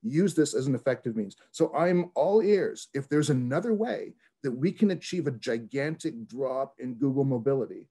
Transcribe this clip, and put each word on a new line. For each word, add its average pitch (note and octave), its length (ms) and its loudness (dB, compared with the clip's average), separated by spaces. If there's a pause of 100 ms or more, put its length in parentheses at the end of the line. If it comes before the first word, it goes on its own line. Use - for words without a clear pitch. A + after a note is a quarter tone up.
use D#3 320 2
this D3 200 2
as C3 120 0
an C#3 80 2
effective B2 400 -2
means. G#2 220 -6 (160)
So - 240 0
I'm F3 380 2
all F#3+ 280 4
ears. F#3+ 520 0
If C#3 140 -6
there's D3 220 2
another C#3+ 440 0
way A2+ 400 -4 (280)
that C#3 80 -4
we C3 220 0
can G#3 180 4
achieve F3 360 -4
a C#3+ 60 -2
gigantic A#2+ 920 -6
drop C3 540 -4
in B2+ 140 -8
Google C3+ 300 0
mobility, C3+ 680 -2